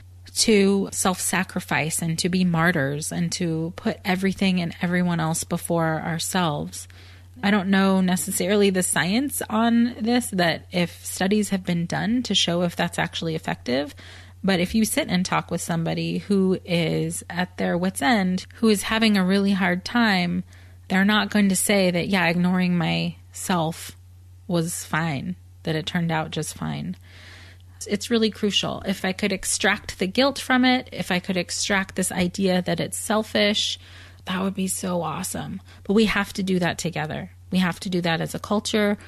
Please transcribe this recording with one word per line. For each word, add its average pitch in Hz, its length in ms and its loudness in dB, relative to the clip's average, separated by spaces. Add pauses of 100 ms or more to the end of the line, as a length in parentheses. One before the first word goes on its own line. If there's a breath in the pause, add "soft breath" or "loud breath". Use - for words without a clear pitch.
(340 loud breath)
to 196 580 4
self-sacrifice 175 1080 -2
and 165 160 -2
to 185 100 0
be 185 160 2
martyrs 160 680 0
and 170 200 -2
to 160 440 -2
put - 280 -4
everything 190 560 0
and 165 220 -4
everyone 175 380 0
else 160 220 -2
before 165 600 -2
ourselves. 165 840 -2 (560 loud breath)
I 202 80 2
don't 196 200 2
know 190 320 4
necessarily 190 680 2
the 185 140 2
science 202 680 0
on 233 500 4
this, 240 300 0
that 175 420 0
if 175 320 -2
studies 202 460 0
have 185 160 -2
been 170 220 0
done 208 380 -2
to 208 100 -2
show 175 260 0
if 175 160 -2
that's 175 220 -2
actually 165 380 -2
effective, 247 580 -4 (500 loud breath)
but 185 160 2
if 180 140 -2
you 220 100 4
sit 285 240 -2
and 180 160 2
talk 160 260 -2
with 170 120 -4
somebody 165 560 -2
who 190 460 2
is 160 640 -2
at 175 280 -4
their 185 200 0
wit's 185 260 -2
end, 190 440 2 (100)
who 220 120 2
is 208 140 4
having 220 340 4
a 190 80 4
really 196 280 4
hard 185 320 2
time, 185 600 2 (420 loud breath)
they're 190 180 2
not 208 260 2
going 202 180 4
to 190 80 2
say 196 340 4
that, 170 180 0
"Yeah, 190 200 4
ignoring 180 500 2
myself 170 1160 -2 (500)
was 170 380 -2
fine, 160 500 -4 (300)
that 160 100 -2
it 156 120 -2
turned 170 260 -2
out 156 180 -2
just 156 260 -6
fine." 156 400 -8 (920 loud breath)
It's 202 220 -4
really 220 200 2
crucial. - 560 -2
If - 180 -4
I 190 80 0
could 196 200 -2
extract - 680 -2
the 190 80 0
guilt 262 320 0
from 254 260 2
it, 254 280 2
if - 180 -6
I 185 80 2
could 180 180 -4
extract 190 600 -2
this 185 160 -2
idea 180 500 0
that 170 180 -2
it's - 160 -6
selfish, 214 840 0 (480 loud breath)
that 185 140 -2
would 190 140 -2
be 190 140 -2
so 180 340 -4
awesome. 160 580 -8 (220 loud breath)
But 196 120 0
we 220 100 6
have 202 300 0
to 202 100 -4
do 185 160 0
that 170 180 0
together. 156 540 -6 (180)
We 185 80 0
have 180 220 0
to 196 100 -8
do 180 120 0
that 165 180 0
as 160 160 -6
a - 20 -4
culture. 208 680 0